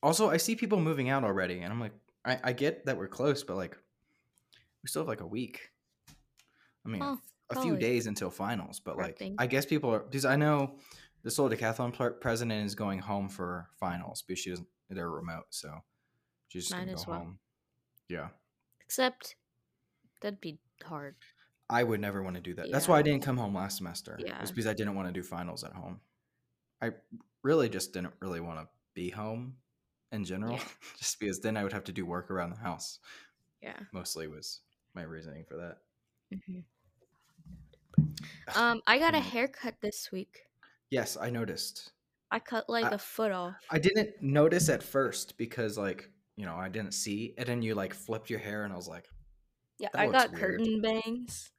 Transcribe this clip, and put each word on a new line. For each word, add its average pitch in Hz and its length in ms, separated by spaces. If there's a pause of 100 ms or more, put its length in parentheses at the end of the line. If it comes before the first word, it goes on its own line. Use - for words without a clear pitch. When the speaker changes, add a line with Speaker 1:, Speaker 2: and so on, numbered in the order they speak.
Speaker 1:
Also, 165 280
I 160 80
see 220 180
people 214 240
moving 151 300
out 135 140
already, 92 360
and 87 140
I'm 117 60
like, 110 140 (300)
I, 127 200
I 127 100
get 143 320
that 135 120
we're 95 100
close, 139 360
but, 90 120
like, 90 220 (1040)
we - 40
still - 140
have, 160 80
like, 110 120
a 87 60
week. 107 440 (1120)
I - 40
mean, 226 120
a 277 80
Speaker 2:
Oh, 285 40
Speaker 1:
f-, 254 60 (320)
a - 40
few 262 60 (100)
Speaker 2:
probably 147 100
Speaker 1:
days 117 260
until 101 220
finals, 98 500
but, - 180
like, 165 200
Speaker 2:
prepping. 196 220
Speaker 1:
I 127 80
guess 135 180
people 147 280
are, 107 60
because 139 260
I 131 100
know 147 420 (460)
the 113 80
Soul 139 180
Decathlon 113 440
pl-, 120 200
president 113 520
is 98 100
going 98 240
home 101 300
for 90 400 (100)
finals 87 420
because 92 180
she - 120
doesn't, 87 160 (220)
they're 87 200
remote, 82 400
so 78 300 (680)
she's 90 140
just - 100
Speaker 2:
Might 180 120
Speaker 1:
gonna 185 80
Speaker 2:
as 82 120
Speaker 1:
go - 60
Speaker 2:
well. 87 100
Speaker 1:
home. 87 180 (680)
Yeah. 80 200 (520)
Speaker 2:
Except - 540 (840)
that'd 202 200
be 156 180 (240)
hard. 143 320 (540)
Speaker 1:
I 120 140
would 113 160
never 101 220
wanna 90 200
do 90 140
that. 87 160
That's 143 140
Speaker 2:
Yeah. 180 60
Speaker 1:
why 156 80
I - 20
didn't 143 220
come 131 140
home 104 180
last 95 220
semester. 85 460
Speaker 2:
Yeah. 92 180
Speaker 1:
It's - 100
because 110 160
I 107 60
didn't 104 200
wanna 95 180
do 90 120
finals 87 400
at - 100
home. 90 280 (800)
I 117 100 (500)
really 135 280
just 95 240
didn't 90 260
really 90 200
wanna 82 280 (260)
be 90 160
home 113 480 (540)
in 104 120
general, 98 340
Speaker 2:
Yeah. 127 60 (180)
Speaker 1:
<laughs> - 160
just - 220
because 98 220
then 110 160
I 104 60
would 98 100
have 98 120
to 98 60
do 90 140
work 87 240
around 90 220
the 98 80
house. 90 400 (600)
Speaker 2:
Yeah. - 180 (120)
Speaker 1:
Mostly 82 360
was 76 340 (320)
my 90 80
reasoning 80 440
for 71 120
that. 85 220 (540)
Speaker 2:
Mm-hmm. 190 260 (1900)
Speaker 1:
Ugh, - 100
Speaker 2:
Um, 233 280
I 240 140
got 330 140
a 320 40
Speaker 1:
anyway. 285 140
Speaker 2:
haircut 247 500
this - 300
week. - 320 (480)
Speaker 1:
Yes, 120 260
I 117 140
noticed. 110 600 (400)
Speaker 2:
I 226 80
cut, - 300
like, 233 160
Speaker 1:
I, 196 40
Speaker 2:
a 208 80
foot 214 340
off. 185 240 (140)
Speaker 1:
I 160 100
didn't 202 420
notice 156 480
at 123 140
first - 540
because, 110 400
like, 98 340 (240)
you 104 100
know, 85 100
I 92 140
didn't 110 240
see, 107 440
and 123 100
then 120 140
you, 110 140
like, 98 180
flipped 110 360
your 110 100
hair, 104 240
and 101 100
I - 20
was 87 120
like, 85 220 (720)
Speaker 2:
Yeah, 214 140
Speaker 1:
"That - 80
Speaker 2:
I 208 60
Speaker 1:
looks 254 180
Speaker 2:
got - 80
Speaker 1:
weird." - 80
Speaker 2:
curtain 220 400
bangs. 226 760